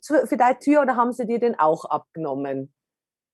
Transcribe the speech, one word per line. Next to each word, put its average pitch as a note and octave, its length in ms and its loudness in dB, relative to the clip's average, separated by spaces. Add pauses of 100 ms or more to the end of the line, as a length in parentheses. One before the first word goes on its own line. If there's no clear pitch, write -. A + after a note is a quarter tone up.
zu, C#4+ 240 0
für C#4 100 -2
deine B3 220 2
Tür D4 240 4
oder B3+ 140 0
haben A#3+ 160 2
sie A#3 140 -6
dir A#3 120 -2
den A#3 200 -2
auch D#3 280 2
abgenommen? C#3 880 -6 (600)